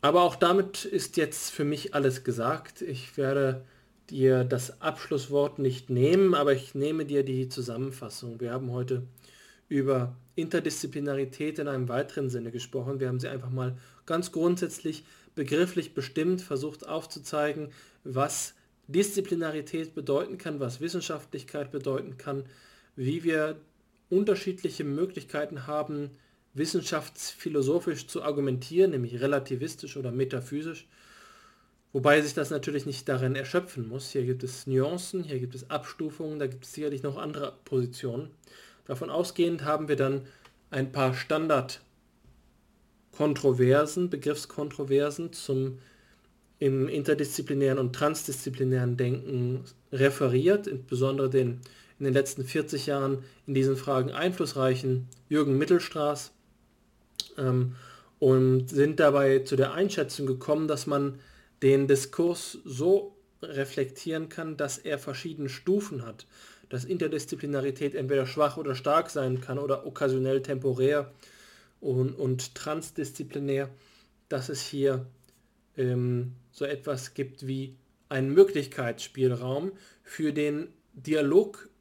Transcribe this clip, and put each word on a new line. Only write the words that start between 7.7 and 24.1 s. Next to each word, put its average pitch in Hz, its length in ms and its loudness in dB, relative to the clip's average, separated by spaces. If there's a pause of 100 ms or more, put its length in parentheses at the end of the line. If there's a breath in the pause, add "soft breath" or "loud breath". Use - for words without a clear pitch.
Wir 120 120 -6
haben 127 200 -4
heute 127 320 -2 (640 loud breath)
über 131 480 2 (200)
Interdisziplinarität 151 1200 -4
in 147 80 -4
einem 131 220 -2
weiteren 139 400 -2
Sinne 117 220 -6
gesprochen. 127 500 -6
Wir 127 80 -2
haben 127 100 -2
sie 127 80 -6
einfach 123 220 -8
mal 127 260 -4 (300 loud breath)
ganz 170 260 -2
grundsätzlich 170 720 -2 (320 soft breath)
begrifflich 156 580 0
bestimmt, 165 480 -2
versucht 151 460 -6
aufzuzeigen, 151 840 -4 (320 loud breath)
was 135 480 -2 (340 soft breath)
Disziplinarität 165 1040 -2
bedeuten 143 440 -2
kann, 151 240 -6
was 123 180 -6
Wissenschaftlichkeit 147 920 -8
bedeuten 135 460 -4
kann, 139 280 -6 (500 loud breath)
wie 143 280 -2
wir 156 360 0 (500)
unterschiedliche 190 760 0